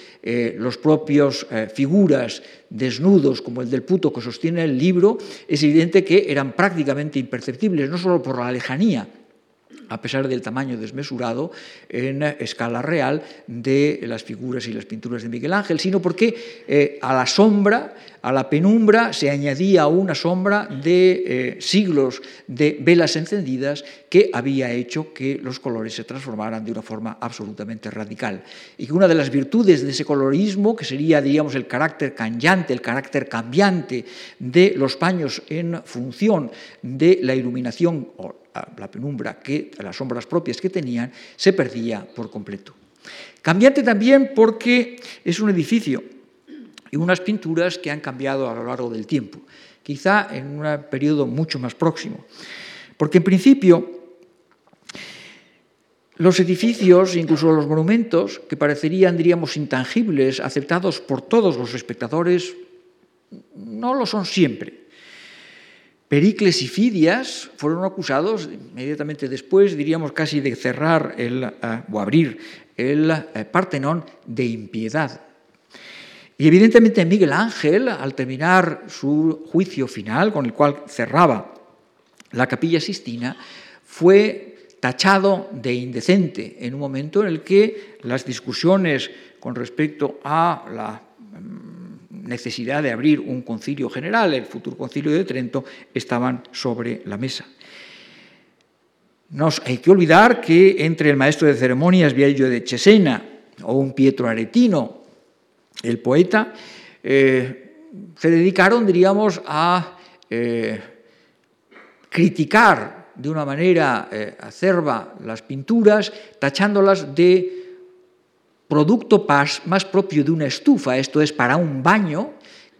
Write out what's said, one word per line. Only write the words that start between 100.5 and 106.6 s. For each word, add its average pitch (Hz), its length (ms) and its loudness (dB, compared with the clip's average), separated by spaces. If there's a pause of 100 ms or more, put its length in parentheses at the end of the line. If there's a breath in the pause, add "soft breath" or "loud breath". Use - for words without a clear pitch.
entre 156 240 2
el 143 80 4
maestro 151 300 2
de 143 80 6
ceremonias 139 580 4
Biagio 139 360 4
de 120 120 0
Cesena 151 640 4 (380)
o 117 100 -4
un 135 200 0
Pietro 135 360 2
Aretino, 123 720 0 (800)
el 117 180 -4
poeta, 180 540 2 (480 loud breath)